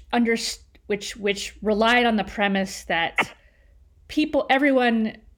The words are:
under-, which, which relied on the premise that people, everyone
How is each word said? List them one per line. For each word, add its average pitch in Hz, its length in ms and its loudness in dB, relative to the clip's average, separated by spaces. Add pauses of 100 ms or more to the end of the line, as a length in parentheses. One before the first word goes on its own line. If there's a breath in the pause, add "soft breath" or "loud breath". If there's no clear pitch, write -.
(120)
under-, 233 240 2 (500)
which, 202 300 -6
which 202 440 -4
relied 226 460 2
on 233 80 2
the 196 100 0
premise 196 600 -2
that - 500 -4 (720 soft breath)
people, 302 420 -2
everyone 247 680 2 (220)